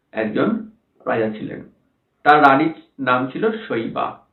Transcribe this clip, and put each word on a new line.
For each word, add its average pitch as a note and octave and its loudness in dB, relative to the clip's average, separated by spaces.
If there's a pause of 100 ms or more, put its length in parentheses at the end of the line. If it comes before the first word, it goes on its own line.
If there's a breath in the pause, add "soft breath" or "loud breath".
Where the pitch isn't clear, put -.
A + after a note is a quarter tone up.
(120)
একজন A2+ -2 (360)
রাজা A2+ -2
ছিলেন। - -10 (600)
তার D3 6
রানীর C#3+ 6 (260)
নাম B2+ 0
ছিল G3+ -2 (160)
শৈবা। - -6